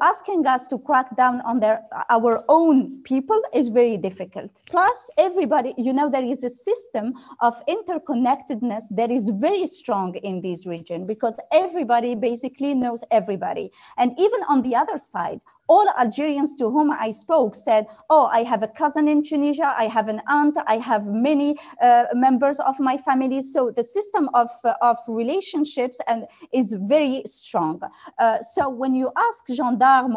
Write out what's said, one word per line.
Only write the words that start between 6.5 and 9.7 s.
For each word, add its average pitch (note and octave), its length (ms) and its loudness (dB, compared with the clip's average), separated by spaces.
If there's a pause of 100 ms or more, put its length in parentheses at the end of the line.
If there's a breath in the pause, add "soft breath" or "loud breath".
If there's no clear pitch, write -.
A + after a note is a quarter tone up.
system B3 640 -6 (260 loud breath)
of A#3 140 2 (120)
interconnectedness C4 1200 -4
that A3 200 -2
is A#3 200 -2
very D#4+ 360 -2
strong F#3+ 500 -6